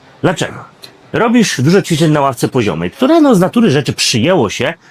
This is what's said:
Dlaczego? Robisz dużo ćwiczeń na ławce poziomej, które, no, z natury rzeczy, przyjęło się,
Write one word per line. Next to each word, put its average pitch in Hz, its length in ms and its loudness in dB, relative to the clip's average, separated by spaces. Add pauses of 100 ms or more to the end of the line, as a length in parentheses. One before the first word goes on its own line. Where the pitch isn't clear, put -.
(220)
Dlaczego? 131 420 -4 (480)
Robisz 226 480 0
dużo 170 220 2
ćwiczeń 160 300 0
na 151 80 0
ławce 139 280 -2
poziomej, 90 420 -2
które, 311 300 2
no, 277 140 4
z 175 60 4
natury 202 300 2
rzeczy, 143 220 0
przyjęło 123 580 0
się, 143 240 -4 (160)